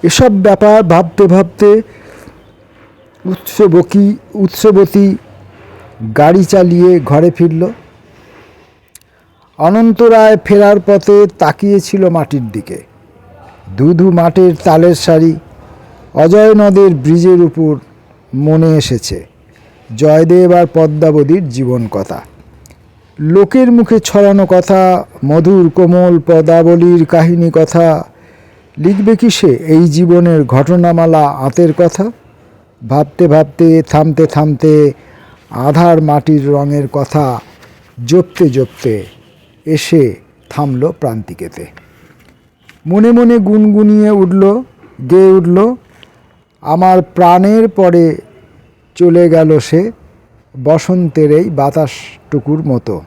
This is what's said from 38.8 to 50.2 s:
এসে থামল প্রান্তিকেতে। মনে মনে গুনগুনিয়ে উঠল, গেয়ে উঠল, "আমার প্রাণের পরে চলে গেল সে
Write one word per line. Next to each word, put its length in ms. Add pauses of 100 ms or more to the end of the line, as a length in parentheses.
এসে 500 (340)
থামল 500
প্রান্তিকেতে। 680 (1200)
মনে 260
মনে 260
গুনগুনিয়ে 720
উঠল, 540 (460)
গেয়ে 220
উঠল, 440 (840)
"আমার 400
প্রাণের 640
পরে 500 (800)
চলে 340
গেল 300
সে 320 (720)